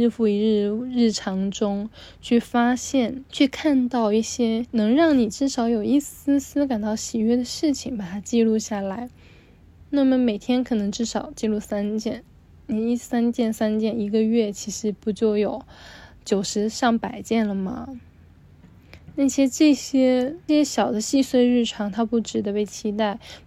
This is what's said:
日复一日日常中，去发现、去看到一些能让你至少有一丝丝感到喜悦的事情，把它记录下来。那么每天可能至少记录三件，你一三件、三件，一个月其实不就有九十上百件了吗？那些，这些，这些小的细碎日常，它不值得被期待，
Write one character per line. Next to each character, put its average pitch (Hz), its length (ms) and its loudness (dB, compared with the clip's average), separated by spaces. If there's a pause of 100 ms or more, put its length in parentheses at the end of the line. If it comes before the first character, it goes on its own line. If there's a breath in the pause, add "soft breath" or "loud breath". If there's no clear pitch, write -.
日 233 80 4
复 226 180 0
一 202 120 2
日 208 320 2 (200)
日 240 220 2
常 190 380 -4
中， 202 400 -2 (320 loud breath)
去 233 180 2
发 240 340 2
现、 262 540 -2
去 - 180 2
看 269 400 2
到 233 240 0
一 220 120 4
些 226 480 -2
能 220 260 2
让 311 220 6
你 220 100 2
至 277 180 -2
少 240 220 0
有 220 160 0
一 254 160 2
丝 285 400 -2
丝 285 260 -2
感 240 140 -2
到 214 160 -2
喜 - 240 -6
悦 226 160 2
的 247 80 -2
事 285 300 -2
情， 262 240 -8
把 196 80 -6
它 185 120 -10
记 233 240 0
录 220 160 4
下 214 220 -6
来。 196 300 -8 (800 soft breath)
那 285 160 2
么 262 100 4
每 240 220 2
天 247 260 0
可 247 100 -4
能 208 160 0
至 233 140 -4
少 220 320 -6
记 226 100 -4
录 214 140 0
三 208 380 -4
件， 220 260 -6 (440)
你 226 240 -2
一 247 40 0
三 240 340 0
件、 226 220 0
三 220 260 0
件， 220 220 -2
一 208 80 -4
个 220 140 2
月 220 280 2
其 - 200 -10
实 214 200 -4
不 208 220 -4
就 214 240 0
有 208 240 0 (640 loud breath)
九 196 180 0
十 208 280 -2
上 233 280 0
百 - 220 -8
件 220 260 0
了 202 80 -4
吗？ 196 320 -6 (1300 loud breath)
那 277 120 2
些， 269 180 4
这 294 280 4
些， 254 640 2 (100)
这 302 80 2
些 294 100 6
小 - 260 0
的 208 80 -2
细 269 220 0
碎 247 260 4
日 247 180 4
常， 208 260 -4
它 226 140 -2
不 226 160 0
值 220 200 -4
得 202 120 -4
被 208 120 -2
期 - 260 -6
待， 208 280 -2 (280 loud breath)